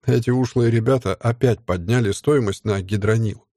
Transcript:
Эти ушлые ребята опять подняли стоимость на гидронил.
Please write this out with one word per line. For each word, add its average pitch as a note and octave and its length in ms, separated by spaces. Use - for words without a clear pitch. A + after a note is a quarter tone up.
Эти B2 240
ушлые B2 400
ребята A2+ 460
опять A#2 460
подняли G2 500
стоимость A#2+ 540
на G2 160
гидронил. G#2 760